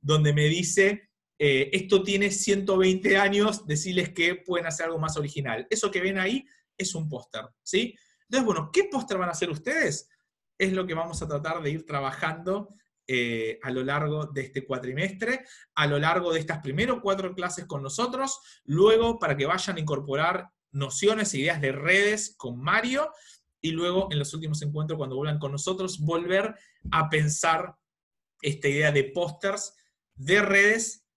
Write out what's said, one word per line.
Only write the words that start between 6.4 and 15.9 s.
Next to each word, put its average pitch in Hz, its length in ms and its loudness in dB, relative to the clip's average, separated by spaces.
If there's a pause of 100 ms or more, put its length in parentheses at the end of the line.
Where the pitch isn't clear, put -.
es 185 160 -4
un 160 140 -4
póster, 117 360 -8 (200)
¿sí? 233 320 -2 (280)
Entonces, - 220 0
bueno, 160 260 0
¿qué 392 200 2
póster 220 260 -4
van 180 120 -2
a - 20 -4
hacer 170 180 -2
ustedes? 175 600 -2 (480)
Es 190 160 0
lo 185 120 -2
que 180 80 -6
vamos 165 280 -6
a 151 60 -8
tratar 160 340 -4
de 147 100 -2
ir 160 140 -6
trabajando, 165 880 -4 (340)
eh, 117 560 -2
a 131 80 -6
lo 127 140 -4
largo 151 400 -2
de 139 160 -8
este 131 240 -8
cuatrimestre, 185 800 -4 (280)
a 151 140 2
lo 143 120 2